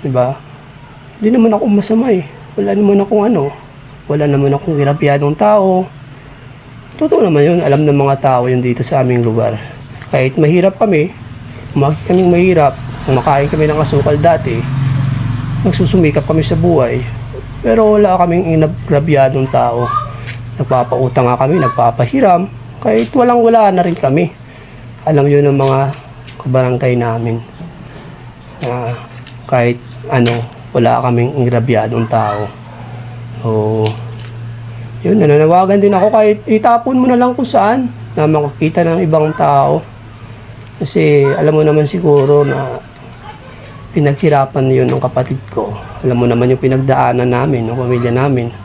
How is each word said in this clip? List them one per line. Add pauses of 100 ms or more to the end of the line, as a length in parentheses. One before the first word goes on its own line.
di
ba? (800)
Di
naman
ako
masama
eh. (320)
Wala
naman
akong
ano, (560)
wala
naman
akong
grabyadong
tao." (1040)
Totoo
naman
yun,
alam
ng
mga
tao
yun
dito
sa
aming
lugar. (560)
Kahit
mahirap
kami, (640)
kumakain
kaming
mahirap, (240)
kumakain
kami
ng
asukal
dati, (1040)
nagsusumikap
kami
sa
buhay, (640)
pero
wala
kaming
inagrabyadong
tao. (600)
Nagpapautang
nga
kami,
nagpapahiram, (400)
kahit
walang-wala
na
rin
kami. (720)
Alam
yun
ng
mga (480)
kabarangay
namin (1200)
na (560)
kahit (320)
ano, (320)
wala
kaming
ingrabyadong
tao. (880)
So, (1500)
yun,
nananawagan
din
ako
kahit
itapon
mo
na
lang
kung
saan (240)
na
makakita
ng
ibang
tao. (960)
Kasi
alam
mo
naman
siguro
na (1200)
pinaghirapan
yun
ng
kapatid
ko. (320)
Alam
mo
naman
yung
pinagdaanan
namin,
ng
pamilya
namin. (120)